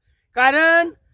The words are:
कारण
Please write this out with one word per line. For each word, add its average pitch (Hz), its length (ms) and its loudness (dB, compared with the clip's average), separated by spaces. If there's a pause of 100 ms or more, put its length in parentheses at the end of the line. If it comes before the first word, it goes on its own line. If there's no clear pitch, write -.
(340)
कारण 320 560 0 (240)